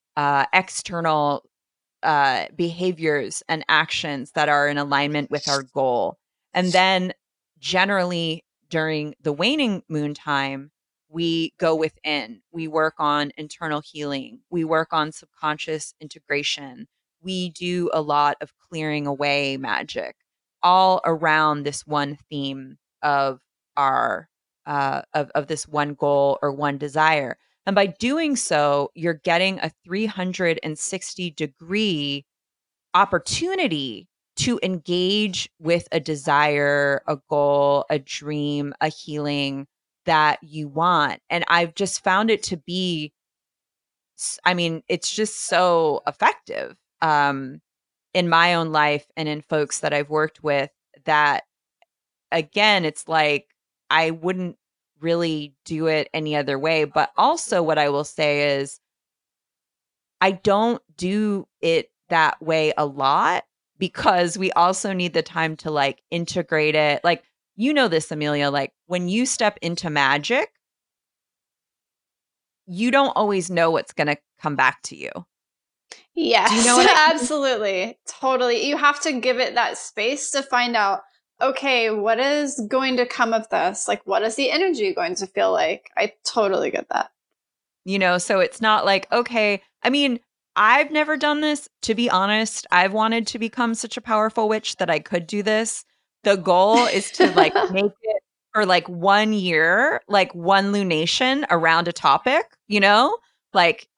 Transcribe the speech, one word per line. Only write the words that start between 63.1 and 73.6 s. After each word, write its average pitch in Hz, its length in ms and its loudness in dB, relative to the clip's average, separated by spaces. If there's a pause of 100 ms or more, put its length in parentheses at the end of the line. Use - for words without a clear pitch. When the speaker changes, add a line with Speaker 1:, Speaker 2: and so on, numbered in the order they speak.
Speaker 1:
because 180 600 0
we 190 140 -2
also 185 420 2
need 180 180 -4
the 160 100 0
time 160 340 -4
to, 160 140 -10
like, 143 400 -2
integrate 165 640 -2
it. 151 300 2
Like, 170 180 2 (340)
you 262 180 0
know 269 140 4
this, 160 220 0
Amelia, 147 400 -2
like, 139 220 -2 (140)
when 180 220 -4
you 226 180 0
step 214 340 -2
into 170 300 -6
magic, 147 600 0 (2250)
you 196 240 -2
don't 269 240 2
always 190 360 0
know 170 200 2